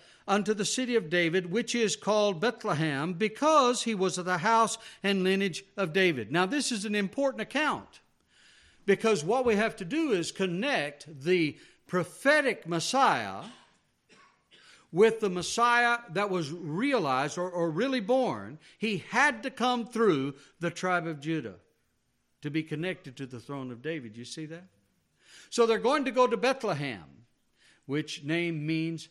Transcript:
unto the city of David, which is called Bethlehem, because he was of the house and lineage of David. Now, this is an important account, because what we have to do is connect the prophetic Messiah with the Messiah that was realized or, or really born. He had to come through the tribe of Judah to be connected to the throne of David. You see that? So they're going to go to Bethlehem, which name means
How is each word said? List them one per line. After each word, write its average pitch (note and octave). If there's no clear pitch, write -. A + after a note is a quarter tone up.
unto G3+
the G3+
city B3
of F3
David, F3
which A#3
is A3+
called G#3
Bethlehem, E3
because B3
he A3+
was F#3
of F3
the F3+
house A3+
and G3
lineage F#3+
of F#3
David. D3+
Now, F3+
this C4
is G3+
an G#3
important G#3+
account, A#3+
because G3+
what A#3+
we A3+
have A3
to G3
do C#4+
is E3+
connect E3+
the E3
prophetic G#3+
Messiah D#3+
with A3
the G#3
Messiah A#3+
that G3+
was D#3+
realized D#3
or, F3+
or E3+
really B3
born. F3
He G#3
had A#3+
to C4
come B3
through D3+
the E3+
tribe F3
of D#3
Judah C#3
to D3
be D#3
connected D#3
to C3+
the A#2+
throne C3+
of A#2
David. C3
You A#2+
see D#3
that? E3
So A#3
they're A3
going C4+
to B3+
go B3+
to A3
Bethlehem, E3
which D3+
name E3
means D#3+